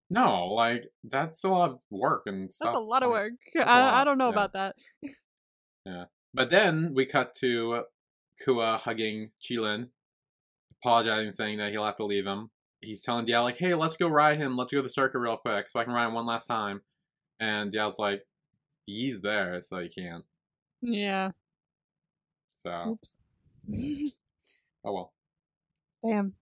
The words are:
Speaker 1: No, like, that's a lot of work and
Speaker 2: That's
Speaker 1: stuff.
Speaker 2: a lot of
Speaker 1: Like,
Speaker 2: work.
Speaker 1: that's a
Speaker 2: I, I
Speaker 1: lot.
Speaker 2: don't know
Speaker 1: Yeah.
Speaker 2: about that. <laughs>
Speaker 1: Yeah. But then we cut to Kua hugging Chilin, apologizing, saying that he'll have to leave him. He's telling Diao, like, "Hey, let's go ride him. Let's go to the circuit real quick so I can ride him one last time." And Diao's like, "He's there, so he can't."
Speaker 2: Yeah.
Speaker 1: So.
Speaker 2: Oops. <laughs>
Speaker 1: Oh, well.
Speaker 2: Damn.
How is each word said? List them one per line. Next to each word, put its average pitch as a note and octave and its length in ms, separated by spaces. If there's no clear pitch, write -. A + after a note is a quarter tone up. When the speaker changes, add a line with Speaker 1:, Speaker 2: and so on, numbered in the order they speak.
Speaker 1:
No, A#2 380
like, A#2 340
that's D3 400
a F#3+ 60
lot F3 220
of B2+ 80
work A2+ 380
and G2 180
Speaker 2:
That's - 120
Speaker 1:
stuff. - 180
Speaker 2:
a B3+ 40
lot A3+ 220
of B3 80
Speaker 1:
Like, A3 140
Speaker 2:
work. A3+ 100
Speaker 1:
that's D#4 120
a - 40
Speaker 2:
I, B3 80
I C4 180
Speaker 1:
lot. C#4 60
Speaker 2:
don't C#4+ 160
know B3+ 80
Speaker 1:
Yeah. A3+ 60
Speaker 2:
about G3+ 200
that. G3 220
<laughs> - 140
Speaker 1:
Yeah. F2+ 180
But B2+ 160
then E3+ 420
we C3 140
cut - 300
to A#2 480
Kua A2+ 320
hugging A2 540
Chilin, A2+ 480
apologizing, A2 480
saying G#2+ 260
that G#2 140
he'll G#2+ 140
have G2+ 120
to G#2+ 80
leave G2+ 220
him. G#2 240
He's G#2+ 200
telling A#2+ 240
Diao, A#2 160
like, B2 160
"Hey, F3 160
let's D#3+ 240
go F3 100
ride D3+ 300
him. C3+ 180
Let's B2 160
go C#3+ 60
to C3+ 60
the B2 60
circuit C3 280
real A#2 200
quick G#2 320
so A#2+ 100
I A#2 60
can B2 80
ride A#2+ 120
him A2+ 80
one A#2 140
last A#2 180
time." G#2 360
And G#2 340
Diao's G#2+ 240
like, G2+ 300
"He's A2 360
there, F#2+ 420
so F#2 160
he F2 100
can't." E2+ 340
Speaker 2:
Yeah. G3 480
Speaker 1:
So. F2 340
Speaker 2:
Oops. - 260
<laughs> C#4 460
Speaker 1:
Oh, G2+ 60
well. F2+ 200
Speaker 2:
Damn. G#3 360